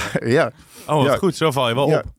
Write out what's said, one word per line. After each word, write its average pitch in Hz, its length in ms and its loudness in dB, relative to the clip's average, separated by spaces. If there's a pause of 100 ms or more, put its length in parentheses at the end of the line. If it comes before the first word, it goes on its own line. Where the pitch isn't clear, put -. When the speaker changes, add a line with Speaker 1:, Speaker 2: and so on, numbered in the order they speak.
(240)
Speaker 1:
ja. 127 280 2 (340)
Speaker 2:
Oh, 151 100 -2
wat 143 100 4
Speaker 1:
Ja. 135 100 2
Speaker 2:
goed. 170 200 0
Zo 160 140 0
val 131 180 0
je 117 60 -2
wel 139 140 2
Speaker 1:
Ja. 156 100 2
Speaker 2:
op. - 60 -4 (140)